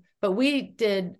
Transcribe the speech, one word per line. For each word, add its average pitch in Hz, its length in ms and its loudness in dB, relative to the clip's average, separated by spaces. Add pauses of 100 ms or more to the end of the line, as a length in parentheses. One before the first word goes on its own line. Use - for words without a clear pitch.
(200)
but 196 120 0
we 269 280 2
did 196 600 -2